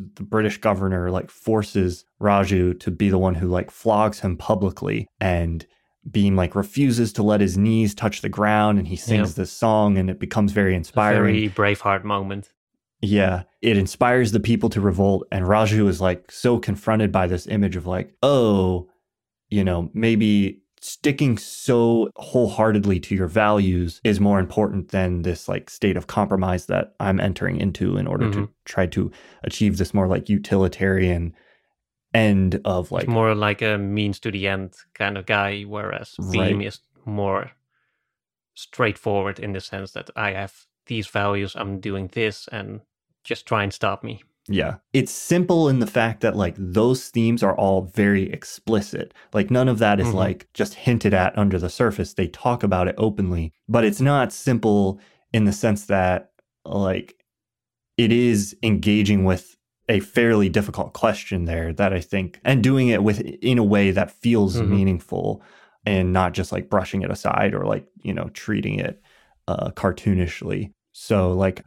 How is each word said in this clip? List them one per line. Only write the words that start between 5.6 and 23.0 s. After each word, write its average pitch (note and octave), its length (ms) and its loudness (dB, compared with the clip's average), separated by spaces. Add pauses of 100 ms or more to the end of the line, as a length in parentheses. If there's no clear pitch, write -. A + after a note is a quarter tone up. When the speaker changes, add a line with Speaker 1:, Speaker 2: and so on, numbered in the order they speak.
Speaker 1:
Bheem, G2+ 260 2
like, F2+ 200 0
refuses A#2 580 0
to G#2+ 100 -2
let G#2+ 180 2
his F#2 160 0
knees A2 380 2
touch - 260 -4
the G#2 80 -6
ground, G#2+ 500 2
and F2 80 -2
he F#2 100 -6
sings G#2 400 0
Speaker 2:
Yeah. F#2+ 60 -4
Speaker 1:
this - 80 -8
song, G#2+ 460 2
and F#2 120 0
it F#2 100 -6
becomes G2+ 320 0
very G2 220 2
Speaker 2:
A F2+ 40 0
Speaker 1:
inspiring. G#2+ 720 0
Speaker 2:
very - 0 - (260)
Braveheart G2 280 -2
moment. G2 480 -4 (500)
Speaker 1:
Yeah, F#2+ 420 2 (180)
it A2+ 160 2
inspires A#2+ 560 2
the A2+ 60 2
people A2 320 0
to G#2+ 100 -2
revolt, G2 500 2
and F#2+ 140 -2
Raju G#2+ 420 4
is, F#2+ 140 0
like, F2+ 300 -2
so A#2+ 280 2
confronted A2 520 0
by F#2 160 2
this F2 200 -4
image G2+ 300 0
of, E2+ 100 -8
like, F#2 260 -6 (100)
"Oh, G2 680 2 (600)
you G#2 140 2
know, F2 300 -2
maybe G#2+ 680 2 (200)
sticking C#3 560 -2
so A#2 800 2
wholeheartedly G#2 840 2